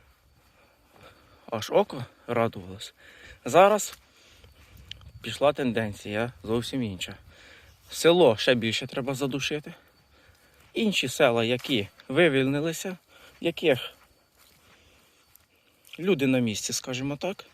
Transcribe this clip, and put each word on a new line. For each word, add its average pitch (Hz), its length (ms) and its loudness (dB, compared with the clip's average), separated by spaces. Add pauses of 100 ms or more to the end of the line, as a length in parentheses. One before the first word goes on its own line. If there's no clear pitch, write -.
(1500)
Аж 110 200 -6
око 160 340 0 (220)
радувалось. 107 680 -4 (500)
Зараз 190 540 6 (1200)
пішла 139 300 0
тенденція 113 800 -4 (100)
зовсім 120 400 -4
інша. 101 340 -8 (760)
Село 160 460 6
ще 131 180 2
більше 113 320 -2
треба 135 280 -6
задушити. 143 600 -6 (1000)
Інші 202 340 0
села, 120 360 2
які 117 440 -2 (200)
вивільнилися, 147 880 0 (460)
в - 20 -2
яких 165 460 0 (2000)
люди 156 280 0
на 131 120 4
місці, 117 340 -2
скажімо 131 440 -6
так, 180 380 -8